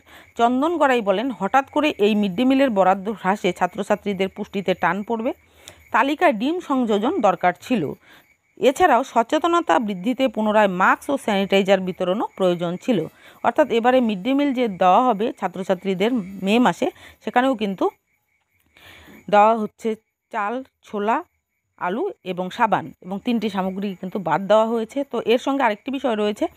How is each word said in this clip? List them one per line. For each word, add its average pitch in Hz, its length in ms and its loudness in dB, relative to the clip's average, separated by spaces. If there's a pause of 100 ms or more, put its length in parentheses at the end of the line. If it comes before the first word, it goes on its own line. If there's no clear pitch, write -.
(380)
চন্দন 254 400 0
গড়াই 262 240 2
বলেন, 202 300 -2
"হঠাৎ 269 380 -2
করে 302 280 0
এই 208 180 2
মিড 202 200 0
ডে 240 100 0
মিলের 269 240 4
বরাদ্দ 190 400 2
হ্রাসে 190 420 -2
ছাত্রছাত্রীদের 190 800 -4
পুষ্টিতে 196 440 -4
টান 180 300 -2
পড়বে। 233 280 -6 (600)
তালিকায় 285 420 2
ডিম 269 260 -2
সংযোজন 254 600 -2
দরকার 180 400 2
ছিল। 165 300 -2 (680)
এছাড়াও 277 460 2
সচেতনতা 320 760 0
বৃদ্ধিতে 214 480 -2
পুনরায় 214 400 2
মাস্ক 196 420 0
ও 277 80 0
স্যানিটাইজার 196 640 2
বিতরণও 185 480 -4 (100)
প্রয়োজন 175 440 0
ছিল।" 220 180 0 (440)
অর্থাৎ 240 260 2
এবারে 247 320 2
মিড 208 220 -2
ডে 254 100 -2
মিল 285 200 0
যে 240 140 0
দেওয়া 185 400 4
হবে 226 320 0
ছাত্রছাত্রীদের 190 720 -2 (340)
মে 214 140 2
মাসে, 208 280 2 (360)
সেখানেও 247 320 0
কিন্তু 208 340 -4 (1400)
দেওয়া 208 280 6
হচ্ছে 220 380 -6 (360)
চাল, 226 320 -6 (220)
ছোলা, 220 380 -2 (540)
আলু 240 340 -4 (120)
এবং 180 260 -6
সাবান 190 420 -2 (100)
এবং 190 240 -10
তিনটি 233 240 -2
সামগ্রী 190 520 -4
কিন্তু 190 180 -8
বাদ 165 280 0
দেওয়া 214 200 4
হয়েছে। 233 360 -4
তো 233 180 -6
এর 233 240 2
সঙ্গে 277 180 -2
আরেকটি 226 280 -2
বিষয় 254 240 -4
রয়েছে 208 300 -2 (120)